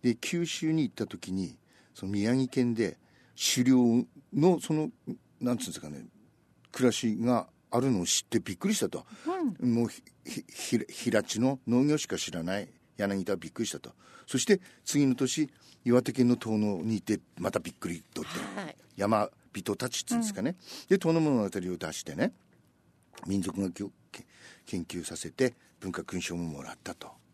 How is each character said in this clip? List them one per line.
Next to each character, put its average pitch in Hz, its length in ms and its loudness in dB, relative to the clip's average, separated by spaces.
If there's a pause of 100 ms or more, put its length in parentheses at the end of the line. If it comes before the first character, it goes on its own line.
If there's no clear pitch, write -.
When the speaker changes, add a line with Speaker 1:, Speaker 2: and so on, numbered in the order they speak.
Speaker 1:
で、 120 120 2
九 170 300 -2
州 156 280 -2
に 160 100 2
行 104 80 -2
っ - 20 -20
た 104 140 -4
時 - 240 -12
に、 95 260 -4 (380)
そ - 100 -10
の 98 60 -4
宮 104 240 2
城 131 120 2
県 120 280 0
で、 101 240 -2 (560)
狩 123 160 6
猟 123 340 6 (260)
の、 160 280 6
そ - 160 -2
の、 151 160 0 (480)
な 123 160 0
ん - 20 -6
つ - 40 -6
う - 40 -6
ん - 40 -8
で 78 40 -10
す - 80 -10
か 76 80 -12
ね、 71 160 -12 (680)
暮 127 160 4
ら 113 40 6
し 110 280 0
が 117 280 0 (240)
あ 117 80 2
る 135 100 2
の 98 120 2
を 85 40 -2
知 - 220 0
っ - 20 -20
て 117 100 2
び - 140 -4
っ - 40 -10
く 196 100 -4
り 214 80 2
し - 40 -4
た 98 100 0
と。 - 180 -10 (520)
Speaker 2:
う - 60 -4
ん。 120 80 4
Speaker 1:
も 117 120 4
う、 - 20 -4
ひ-、 - 160 -12 (200)
ひ-、 - 220 -10 (320)
ひ-、 - 100 0
平 107 360 0
地 - 180 -4
の 131 260 2
農 123 180 4
業 151 120 2
し - 80 -4
か - 100 -4
知 - 160 -6
ら 85 120 -6
な 95 160 -2
い - 100 -10 (260)
柳 98 300 0
田 101 80 0
は 92 40 0
び 87 120 -12
っ - 20 -14
く 117 120 -4
り 101 40 -2
し - 40 -6
た 73 80 -8
と。 - 120 -16 (360)
そ - 100 -2
し - 80 0
て、 190 160 4 (240)
次 143 220 4
の 127 80 4
年、 135 340 0 (340)
岩 120 200 6
手 127 80 -2
県 123 160 4
の 120 80 6
遠 110 240 -2
野 104 240 0
に 113 100 0
行 104 40 0
っ 92 40 -2
て、 - 180 0 (200)
ま 92 120 -2
た - 80 -2
び - 120 -8
っ - 40 -20
く - 140 -6
り - 140 -6 (100)
と - 80 -8
っ - 20 -8
て。 - 60 -10 (300)
Speaker 2:
は 175 80 -10
い。 - 80 -14 (200)
Speaker 1:
山 104 360 2 (200)
人 98 240 -4
た 123 140 -4
ち - 120 -4
っ - 20 -10
て 247 100 -2
い - 40 2
う - 20 2
ん - 20 0
で 226 60 -2
す 208 60 -4
か 101 100 -4
ね。 170 120 -2 (280)
Speaker 2:
う - 20 -
ん。 - 40 -20
Speaker 1:
で、 190 100 6
遠 165 140 2
野 165 60 4
物 147 180 4
語 107 60 4
を 95 60 0
出 90 440 -4
し - 120 -10
て 71 100 -8
ね、 185 180 0 (920)
民 98 160 0
族 90 180 -4
学 95 260 -4
を - 60 -12 (200)
け-、 - 160 -18 (400)
研 90 160 -4
究 87 200 -8
さ 82 140 -10
せ 80 140 -10
て、 127 240 2 (240)
文 95 120 -6
化 87 120 -6
勲 90 180 -6
章 87 160 -6
も 87 60 -4
も 73 180 -8
ら - 120 -12
っ - 80 -18
た - 120 -10
と。 - 160 -14 (240)